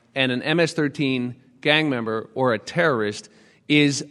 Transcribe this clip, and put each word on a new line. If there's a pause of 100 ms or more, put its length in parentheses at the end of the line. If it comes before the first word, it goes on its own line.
(140)
and
an
M
S
thirteen (240)
gang
member
or
a
terrorist (400)
is